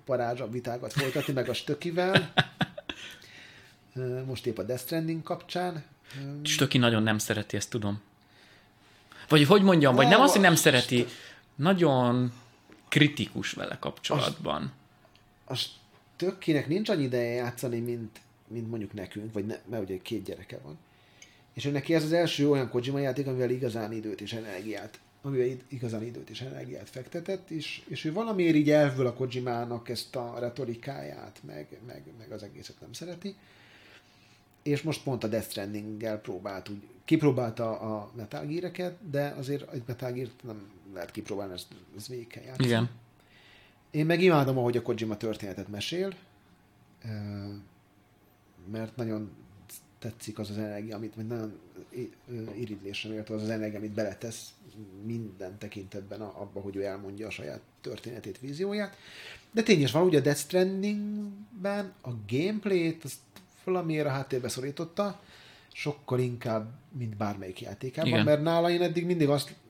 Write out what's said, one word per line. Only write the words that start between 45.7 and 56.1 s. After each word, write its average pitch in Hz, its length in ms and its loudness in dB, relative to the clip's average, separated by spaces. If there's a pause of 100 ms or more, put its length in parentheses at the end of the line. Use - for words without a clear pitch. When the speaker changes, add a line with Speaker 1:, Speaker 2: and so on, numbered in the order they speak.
Speaker 1:
ö, 113 40 -10 (1600)
mert 110 240 -8
nagyon 107 340 -4 (680)
tetszik 107 400 -12
az 104 120 -6
az 104 80 -6
energia, 107 380 -6
amit, 107 180 -8
vagy 110 120 -8
nagyon 110 320 -6 (320)
i-, 120 200 -10 (200)
ö, 123 40 -10 (240)
irigylésre 101 520 -8
méltó 107 240 -6
az 107 80 -4
az 107 60 -2
energia, 107 300 -4
amit 107 140 -6
beletesz 110 600 -6 (520)
minden 104 540 -8
tekintetben 101 600 -12